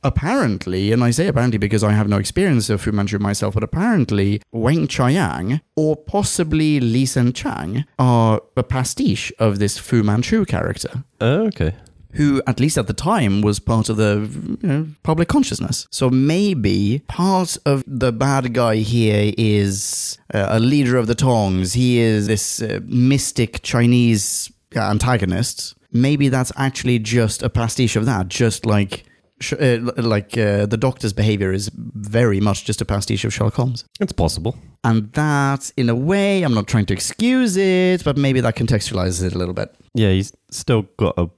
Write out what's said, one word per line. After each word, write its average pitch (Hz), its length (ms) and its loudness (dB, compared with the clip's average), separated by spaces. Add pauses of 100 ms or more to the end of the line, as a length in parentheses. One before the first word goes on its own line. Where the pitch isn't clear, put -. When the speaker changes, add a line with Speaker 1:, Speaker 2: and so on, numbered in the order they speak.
(120)
Speaker 1:
apparently, 107 800 0
and 120 120 2
I 120 80 2
say 160 160 0
apparently 123 300 0
because 104 260 0
I 104 100 4
have 104 140 2
no 104 100 2
experience 131 520 0
of 104 120 0
Fu 110 100 -2
Manchu 104 280 -2
myself, 101 340 -2
but 107 100 0
apparently 113 760 0 (100)
Wang 139 360 0
Chiang 123 760 0 (140)
or 156 200 2
possibly 156 840 0
Li 123 260 2
Sen 123 280 0
Chang 120 520 -6 (140)
are 113 420 4 (160)
a 123 60 -2
pastiche 127 760 -2
of 104 200 0
this 101 180 -2
Fu 117 260 0
Manchu 120 420 0
character. - 580 -6 (160)
Speaker 2:
Oh, 156 280 0
okay. 87 280 -2 (400)
Speaker 1:
Who, 139 300 2
at 120 140 -2
least 147 180 0
at 110 100 -2
the 110 60 -4
time, 127 480 0
was 104 180 2
part 113 280 0
of 113 80 0
the, 107 340 2 (320)
you - 60 -2
know, 156 200 0 (140)
public 165 280 0
consciousness. - 640 -2
So 131 180 0
maybe 131 1000 0
part 185 480 0 (100)
of 139 220 0
the 127 240 -2
bad 127 420 0
guy 117 240 2
here 107 600 2
is, 101 800 0 (160)
uh, 101 160 0
a 113 100 2
leader 127 380 2
of 117 100 0
the 117 80 0
Tongs. 98 560 2
He 123 280 2
is 110 280 2
this, - 340 -2
uh, 104 240 -4
mystic 123 760 0
Chinese 120 880 2 (240)
antagonist. 104 1000 -2 (200)
Maybe 139 340 2
that's 127 300 0
actually 131 420 -2
just 110 440 0
a 123 60 0
pastiche 117 460 0
of 110 120 0
that, 98 200 0
just 113 380 -2
like 104 400 -2 (340)
sh-, - 140 -6
uh, 123 260 2 (180)
l-, 120 60 -2
like, 107 340 -2
uh, 104 280 2
the 107 120 -2
Doctor's 113 360 -2
behavior 101 400 0
is 101 200 -4
very 110 680 0
much 104 240 0
just - 160 -4
a 104 40 -4
pastiche 101 380 -2
of 107 100 -2
Sherlock 110 200 0
Holmes. 123 320 -2 (160)
Speaker 2:
It's 202 100 -4
possible. 85 460 -2 (260)
Speaker 1:
And 113 300 0
that, 143 640 -2
in 127 120 0
a 117 60 2
way, 190 480 0
I'm 135 100 0
not 107 140 0
trying 107 200 2
to 101 60 0
excuse 240 600 0
it, 185 480 2
but 143 140 0
maybe 135 240 2
that 117 160 0
contextualizes 95 640 0
it 90 100 -2
a - 40 -4
little 90 160 -2
bit. 98 200 -8 (200)
Speaker 2:
Yeah, 110 160 2
he's 95 240 0 (160)
still 113 340 0 (140)
got 98 200 0
a 87 100 0 (100)